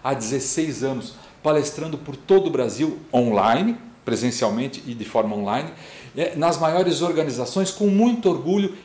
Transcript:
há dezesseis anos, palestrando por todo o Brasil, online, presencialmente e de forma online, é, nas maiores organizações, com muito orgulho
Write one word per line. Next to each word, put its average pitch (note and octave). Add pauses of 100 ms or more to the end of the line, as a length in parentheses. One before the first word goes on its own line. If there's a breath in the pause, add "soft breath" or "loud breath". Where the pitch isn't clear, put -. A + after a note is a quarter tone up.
há C3+
dezesseis C3
anos, B2+ (260 loud breath)
palestrando D3+
por -
todo F#3+
o -
Brasil, B2+ (160)
online, A#2+ (260)
presencialmente A#2
e B2
de A2+
forma G#2+
online, A2+ (460 loud breath)
é, D#3
nas D#3+
maiores E3
organizações, D#3+
com G#3
muito A3+
orgulho F#3 (100)